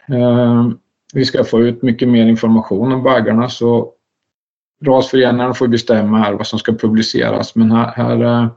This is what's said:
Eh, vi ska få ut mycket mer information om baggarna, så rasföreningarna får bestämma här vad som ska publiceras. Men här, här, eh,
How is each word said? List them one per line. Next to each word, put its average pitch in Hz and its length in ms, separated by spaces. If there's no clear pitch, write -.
Eh, 120 580
vi 135 120
ska 127 180
få 113 180
ut 120 200
mycket 123 260
mer 117 180
information 113 640
om 127 120
baggarna, 120 460
så 117 420
rasföreningarna 127 680
får 127 140
bestämma 110 500
här 104 160
vad 101 140
som 113 120
ska 113 140
publiceras. 110 840
Men 113 160
här, 117 240
här, 117 280
eh, 120 340